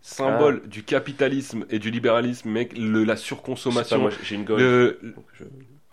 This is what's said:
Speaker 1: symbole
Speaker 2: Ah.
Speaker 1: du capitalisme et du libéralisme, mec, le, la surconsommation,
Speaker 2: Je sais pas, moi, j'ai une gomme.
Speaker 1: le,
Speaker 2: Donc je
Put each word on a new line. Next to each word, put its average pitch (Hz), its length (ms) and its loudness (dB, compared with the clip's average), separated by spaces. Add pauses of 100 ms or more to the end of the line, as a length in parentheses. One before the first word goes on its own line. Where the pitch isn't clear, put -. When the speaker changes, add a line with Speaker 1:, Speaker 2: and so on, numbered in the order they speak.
Speaker 1:
symbole 135 640 2
Speaker 2:
Ah. 107 40 -16
Speaker 1:
du 104 160 -14
capitalisme 135 840 -2
et 110 120 -2
du 110 100 -4
libéralisme, 117 600 0
mec, 117 280 -4
le, 110 240 2
la 110 140 2
surconsommation, 123 680 -4
Speaker 2:
Je 113 60 -6
sais - 80 0
pas, 110 40 4
moi, 107 100 2 (120)
j'ai - 140 -8
une 104 80 -6
gomme. 107 160 0
Speaker 1:
le, 123 420 6
Speaker 2:
Donc 110 300 -16
je - 100 -20 (500)